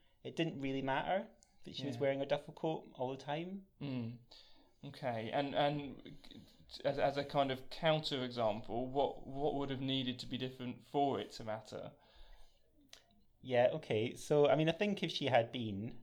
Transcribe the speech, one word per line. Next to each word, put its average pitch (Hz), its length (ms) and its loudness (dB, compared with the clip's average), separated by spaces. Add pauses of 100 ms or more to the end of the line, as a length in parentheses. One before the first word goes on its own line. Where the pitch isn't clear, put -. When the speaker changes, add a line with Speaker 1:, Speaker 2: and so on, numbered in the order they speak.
(240)
Speaker 1:
It 139 120 -10
didn't 165 240 -2
really 135 220 -2
matter 143 420 0 (400)
that - 120 -12
she 131 80 -6
was 131 120 -4
Speaker 2:
Yeah. 120 40 -6
Speaker 1:
wearing 139 220 2
a 139 40 -4
duffel 147 280 -4
coat 160 300 -4 (100)
all 127 160 -4
the 135 120 -8
time. 175 400 -6 (200)
Speaker 2:
Mm. 127 300 -4 (720)
Okay, 117 480 -4
and, 139 200 0
and 143 420 0 (920)
as, 139 120 2
as 143 200 2
a 143 60 0
kind 139 260 2
of 127 180 -4
counter 156 560 2
example, 117 640 0
what, 135 400 0
what 143 300 0
would 139 120 0
have 135 140 -4
needed 131 380 0
to - 60 -10
be 127 120 -4
different 127 380 -6 (140)
for 139 300 2
it 104 120 -8
to - 120 -12
matter? 110 460 -8 (1500)
Speaker 1:
Yeah, 127 300 6
okay. 120 440 0
So, 147 340 6
I 135 40 8
mean, 156 140 6
I 165 40 6
think 202 300 0
if 160 80 0
she - 140 -2
had 120 260 6
been 110 520 -4